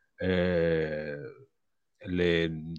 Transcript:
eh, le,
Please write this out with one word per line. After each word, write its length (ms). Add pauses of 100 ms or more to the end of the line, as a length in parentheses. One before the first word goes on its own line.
(160)
eh, 1000 (840)
le, 760